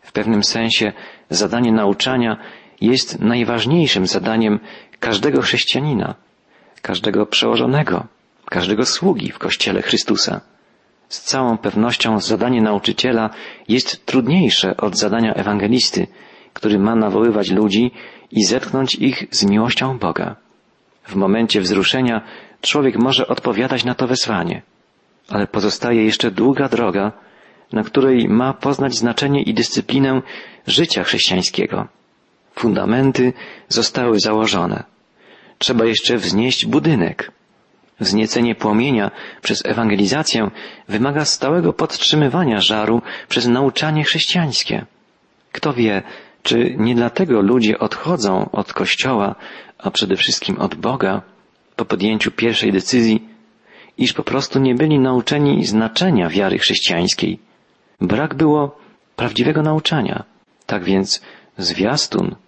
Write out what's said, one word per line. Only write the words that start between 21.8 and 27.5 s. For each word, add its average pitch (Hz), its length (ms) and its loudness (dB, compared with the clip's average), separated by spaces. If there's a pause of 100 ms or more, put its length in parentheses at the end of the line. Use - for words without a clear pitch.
człowiek 135 360 0
może 135 300 2
odpowiadać 123 560 -2
na 123 120 -2
to 127 120 -2
wezwanie, 104 540 -2 (680)
ale 101 180 -2
pozostaje 110 580 0
jeszcze 110 260 0
długa 131 380 2
droga, 104 420 0 (600)